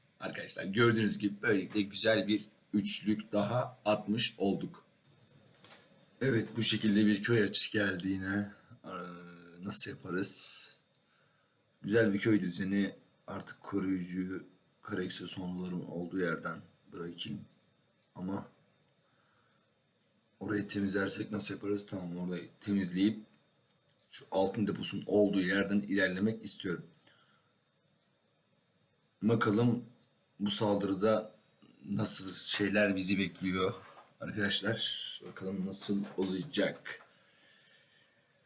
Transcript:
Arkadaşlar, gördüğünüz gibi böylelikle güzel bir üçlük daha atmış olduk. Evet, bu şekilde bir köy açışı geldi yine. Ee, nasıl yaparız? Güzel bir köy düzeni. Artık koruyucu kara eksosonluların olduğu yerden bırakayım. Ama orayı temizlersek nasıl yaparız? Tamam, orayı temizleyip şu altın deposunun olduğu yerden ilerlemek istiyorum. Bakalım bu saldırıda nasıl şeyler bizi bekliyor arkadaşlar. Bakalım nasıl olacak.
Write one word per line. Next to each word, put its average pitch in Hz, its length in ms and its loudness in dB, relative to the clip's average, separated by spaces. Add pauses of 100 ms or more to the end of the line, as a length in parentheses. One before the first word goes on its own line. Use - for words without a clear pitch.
(200)
Arkadaşlar, - 440 -6
gördüğünüz 110 540 4
gibi 101 240 -2
böylelikle 104 400 2
güzel 107 460 2
bir 104 260 0 (200)
üçlük 104 580 0
daha 104 520 0
atmış 104 540 0
olduk. 92 460 -2 (1400)
Evet, 120 360 2
bu 113 60 0
şekilde 107 440 4
bir 104 160 4
köy 117 200 4
açışı - 300 0
geldi 98 360 0
yine. 98 420 -2 (340)
Ee, - 40 -14 (760)
nasıl 101 280 -4
yaparız? - 720 -4 (1200)
Güzel 104 320 4
bir 104 40 0
köy 104 220 4
düzeni. 98 540 0 (320)
Artık - 340 -12
koruyucu 92 840 -4 (380)
kara 92 220 -4
eksosonluların 90 840 -6
olduğu 85 340 -6
yerden 82 400 -4 (320)
bırakayım. - 480 -10 (720)
Ama 95 340 -8 (1900)
orayı 101 280 -2
temizlersek 98 640 0
nasıl 101 240 -2
yaparız? 101 320 -2
Tamam, 87 320 -8
orayı 90 300 -4 (120)
temizleyip 98 600 2 (880)
şu - 200 -18
altın 98 360 2
deposunun - 400 -4
olduğu 101 340 4
yerden 98 400 2
ilerlemek 98 640 0
istiyorum. 87 420 -4 (2250)
Bakalım 110 600 4 (560)
bu 101 100 0
saldırıda 101 840 2 (560)
nasıl 101 420 -2
şeyler 98 640 2
bizi 92 220 2
bekliyor 92 560 0 (460)
arkadaşlar. - 1080 -2
Bakalım 95 400 -6
nasıl 101 380 -2 (120)
olacak. 95 840 -2 (1500)